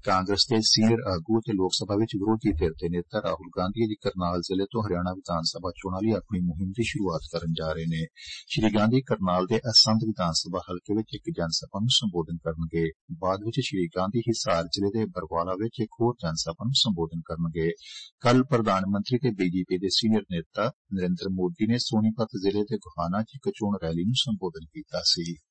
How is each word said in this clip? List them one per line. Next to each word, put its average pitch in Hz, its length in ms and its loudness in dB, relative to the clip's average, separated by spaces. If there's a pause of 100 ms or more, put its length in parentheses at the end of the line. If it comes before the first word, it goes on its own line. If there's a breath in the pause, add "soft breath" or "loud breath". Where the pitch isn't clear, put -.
ਕਾਂਗਰਸ 95 440 2
ਦੇ 110 120 4
ਸੀਨੀਅਰ 110 460 6
ਆਗੂ 92 320 2
ਅਤੇ 113 140 -2
ਲੋਕ 92 200 2
ਸਭਾ 101 220 -2
ਵਿੱਚ 113 200 0
ਵਿਰੋਧੀ 107 380 2
ਧਿਰ 80 180 2
ਦੇ 85 180 -6
ਨੇਤਾ 87 340 -2
ਰਾਹੁਲ 87 340 -6
ਗਾਂਧੀ 101 280 0
ਅੱਜ 107 80 0 (100)
ਕਰਨਾਲ 90 380 0
ਜ਼ਿਲ੍ਹੇ 95 300 0
ਤੋਂ 113 120 -2
ਹਰਿਆਣਾ 90 300 0
ਵਿਧਾਨ 87 300 -4
ਸਭਾ 87 340 -4
ਚੋਣਾਂ 92 260 -6
ਲਈ 113 80 4
ਆਪਣੀ 95 280 -2
ਮੁਹਿੰਮ 87 320 -2
ਦੀ 117 120 -2
ਸ਼ੁਰੂਆਤ 90 500 -2
ਕਰਨ 82 200 -2
ਜਾ 80 180 -2
ਰਹੇ 80 140 -4
ਨੇ। 80 200 -2 (420 loud breath)
ਸ਼੍ਰੀ 107 280 2
ਗਾਂਧੀ 113 260 4
ਕਰਨਾਲ 92 440 2
ਦੇ 110 120 0
ਅਸੰਧ 110 460 4
ਵਿਧਾਨ 92 300 0
ਸਭਾ 87 260 -4
ਹਲਕੇ 92 360 -4
ਵਿੱਚ 110 180 -2
ਇੱਕ - 240 -10
ਜਨ 85 100 -2
ਸਭਾ - 320 -6
ਨੂੰ 113 100 0
ਸੰਬੋਧਨ 85 480 0
ਕਰਨਗੇ। 82 520 -2 (300)
ਬਾਅਦ 95 260 -2
ਵਿੱਚ 113 140 -2
ਸ਼੍ਰੀ 95 280 0
ਗਾਂਧੀ 92 320 0
ਹਿਸਾਰ 107 440 0
ਜ਼ਿਲ੍ਹੇ 98 360 -2
ਦੇ 110 60 2
ਬਰਵਾਲਾ 87 480 -4
ਵਿੱਚ 107 260 -4
ਇੱਕ 110 220 -2
ਹੋਰ 117 220 2
ਜਨ 80 120 -2
ਸਭਾ - 300 -6
ਨੂੰ 135 80 0
ਸੰਬੋਧਨ 82 480 0
ਕਰਨਗੇ। 82 480 -2 (500 loud breath)
ਕੱਲ੍ਹ 127 240 6
ਪ੍ਰਧਾਨ 107 440 2
ਮੰਤਰੀ 101 320 0
ਤੇ 123 120 2
ਬੀਜੇਪੀ 92 460 0
ਦੇ 92 120 0
ਸੀਨੀਅਰ 110 420 2
ਨੇਤਾ 101 400 -2 (220)
ਨਰਿੰਦਰ 90 360 0
ਮੋਦੀ 92 380 0
ਨੇ 117 100 4
ਸੋਨੀਪਤ 110 640 0
ਜ਼ਿਲ੍ਹੇ 101 220 2
ਦੇ 107 140 -4
ਗੋਹਾਨਾ 90 460 -4
'ਚ - 120 -10
ਇੱਕ - 140 -6
ਚੋਣ 101 340 -2
ਰੈਲੀ 82 220 0
ਨੂੰ 123 100 2
ਸੰਬੋਧਨ 90 500 -2
ਕੀਤਾ - 400 -8
ਸੀ। 85 300 0 (160)